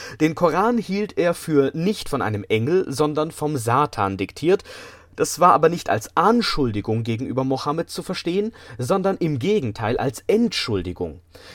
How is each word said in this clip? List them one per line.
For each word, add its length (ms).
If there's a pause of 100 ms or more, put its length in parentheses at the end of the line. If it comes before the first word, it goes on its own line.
(180)
Den 160
Koran 440
hielt 400
er 160
für 400
nicht 340
von 140
einem 260
Engel, 420
sondern 420
vom 260
Satan 580
diktiert. 480 (520)
Das 220
war 140
aber 160
nicht 220
als 260
Anschuldigung 880
gegenüber 400
Mohammed 440
zu 140
verstehen, 500 (260)
sondern 400
im 200
Gegenteil 580
als 300
Entschuldigung. 960 (340)